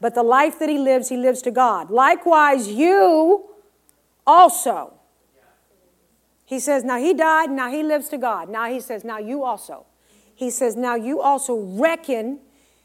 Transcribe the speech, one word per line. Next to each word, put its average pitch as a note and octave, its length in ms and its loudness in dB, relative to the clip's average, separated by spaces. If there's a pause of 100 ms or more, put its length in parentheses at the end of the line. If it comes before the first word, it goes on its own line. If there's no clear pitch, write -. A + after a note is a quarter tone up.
"But A#3 140 -4
the A#3+ 80 0
life C#4 360 2
that D#4 120 -2
he D4 80 0
lives, C4 320 0
he B3 80 -6
lives B3 240 0
to B3 80 -6
God. G3+ 400 0
Likewise, D4 800 2
you E4+ 840 2 (760)
also." C#4 680 4 (1500)
He C4 120 -8
says, C4+ 240 -2
now B3 140 -4
he D4 160 0
died, D#4+ 380 2
now B3+ 200 -6
he D4+ 120 -6
lives D4+ 260 -4
to D4+ 80 -10
God. G#3 320 -6
Now A3+ 220 -6
he B3+ 100 -8
says, A3 240 -12
now A3+ 140 -12
you B3+ 260 -8
also. G#3 400 -10 (500)
He B3+ 140 -8
says, A#3 280 -4
now B3 180 -4
you A#3+ 260 -6
also C4+ 340 -2
reckon A#3+ 840 -4 (440)